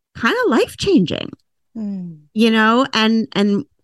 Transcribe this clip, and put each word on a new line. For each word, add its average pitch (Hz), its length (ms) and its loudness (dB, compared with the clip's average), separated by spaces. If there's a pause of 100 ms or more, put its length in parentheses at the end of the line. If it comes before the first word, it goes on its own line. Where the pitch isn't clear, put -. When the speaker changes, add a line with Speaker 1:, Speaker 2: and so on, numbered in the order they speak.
(140)
Speaker 1:
kind 233 300 0
of 392 60 0
life-changing, 285 800 0 (460)
Speaker 2:
Mm. 185 460 -10 (120)
Speaker 1:
you 220 160 2
know, 226 420 2
and, 220 400 0
and 202 320 0 (200)